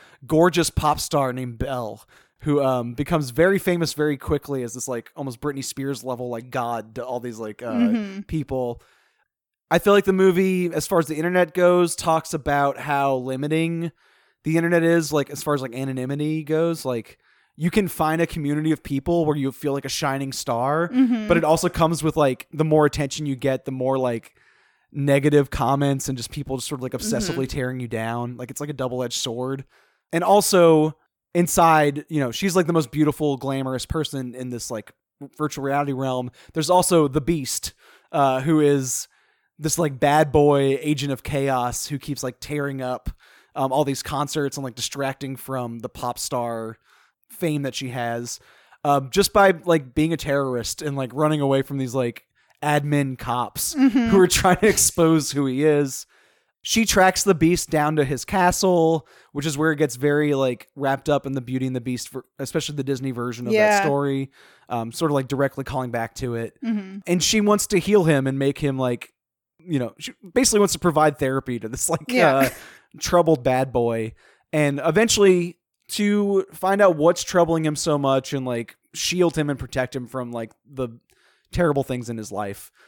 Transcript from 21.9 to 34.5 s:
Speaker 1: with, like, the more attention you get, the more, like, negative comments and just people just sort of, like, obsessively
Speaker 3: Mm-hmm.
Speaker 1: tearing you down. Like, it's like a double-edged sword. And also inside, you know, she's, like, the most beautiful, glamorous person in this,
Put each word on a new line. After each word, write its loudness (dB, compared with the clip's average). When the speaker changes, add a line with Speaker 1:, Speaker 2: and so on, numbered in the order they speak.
Speaker 1:
with, 0
like, 0
the 0
more 6
attention -4
you -4
get, -2
the -8
more, -2
like, -4
negative 4
comments 0
and -6
just -10
people -8
just -10
sort -8
of, -10
like, -8
obsessively -4
Speaker 3:
Mm-hmm. -6
Speaker 1:
tearing -4
you -8
down. -6
Like, -12
it's -14
like -6
a -10
double-edged -4
sword. -6
And 0
also 6
inside, 4
you -2
know, 0
she's, -2
like, 4
the 2
most 0
beautiful, 0
glamorous -4
person -6
in -10
this, -8